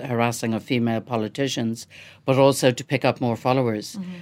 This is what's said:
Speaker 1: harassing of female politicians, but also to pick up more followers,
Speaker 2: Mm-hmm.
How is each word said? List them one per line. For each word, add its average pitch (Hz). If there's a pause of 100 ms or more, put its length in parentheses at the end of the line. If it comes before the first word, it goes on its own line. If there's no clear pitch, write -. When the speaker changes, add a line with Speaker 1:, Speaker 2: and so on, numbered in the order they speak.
Speaker 1:
harassing 117
of 104
female 117
politicians, 113 (400)
but 131
also 135
to -
pick 135
up 120
more 120
followers, 123
Speaker 2:
Mm-hmm. 180 (100)